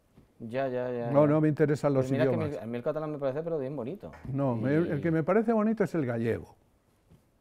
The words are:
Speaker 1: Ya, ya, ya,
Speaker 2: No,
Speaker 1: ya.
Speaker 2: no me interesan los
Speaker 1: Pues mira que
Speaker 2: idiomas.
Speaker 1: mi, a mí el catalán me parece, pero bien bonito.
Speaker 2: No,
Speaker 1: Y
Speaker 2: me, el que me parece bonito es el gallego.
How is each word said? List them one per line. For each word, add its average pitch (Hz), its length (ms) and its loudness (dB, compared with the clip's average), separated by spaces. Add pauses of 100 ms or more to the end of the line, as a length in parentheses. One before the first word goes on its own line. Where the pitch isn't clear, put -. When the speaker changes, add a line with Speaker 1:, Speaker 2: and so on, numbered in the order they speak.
(400)
Speaker 1:
Ya, 123 280 -4
ya, 123 240 -4
ya, 120 200 -4
Speaker 2:
No, 143 140 8
Speaker 1:
ya. 147 60 4
Speaker 2:
no 156 100 4
me 156 60 4
interesan 147 460 2
los 131 100 4
Speaker 1:
Pues 131 80 -2
mira 143 140 2
que 135 60 4
Speaker 2:
idiomas. 120 200 0
Speaker 1:
mi, 147 60 -8
a - 80 -10
mí 117 120 -8
el 120 60 -8
catalán 156 280 -4
me 151 60 -6
parece, 139 260 -4
pero 170 160 -4
bien 135 180 -6
bonito. 127 340 -8 (220)
Speaker 2:
No, 135 240 0
Speaker 1:
Y - 20 -2
Speaker 2:
me, 127 160 0
el 160 260 0
que 170 100 0
me 160 120 0
parece 220 300 2
bonito 220 320 2
es - 100 -6
el 156 100 0
gallego. 117 500 -2 (840)